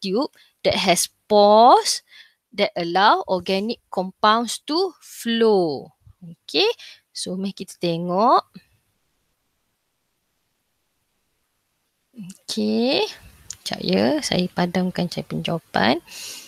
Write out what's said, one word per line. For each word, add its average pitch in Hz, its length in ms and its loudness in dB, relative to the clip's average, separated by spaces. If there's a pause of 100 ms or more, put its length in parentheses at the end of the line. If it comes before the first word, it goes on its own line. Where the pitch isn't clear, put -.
tube 196 320 -4 (320)
that - 160 0
has 180 260 2 (220)
pores 220 720 6 (480)
that - 240 -4
allow 190 560 2
organic 190 480 -2 (160)
compounds 214 720 0
to 339 340 -4
flow. 214 920 0 (320)
Okey, 285 420 -4 (460)
so - 240 -10
mari 190 160 -6
kita - 240 -16
tengok. 180 640 0 (3750)
Okey, 226 960 -4 (560)
sekejap - 180 -8
ya, 220 380 0
saya - 320 -2
padamkan 180 560 -2
cahaya - 200 -10
penjawapan. 165 760 -2 (440)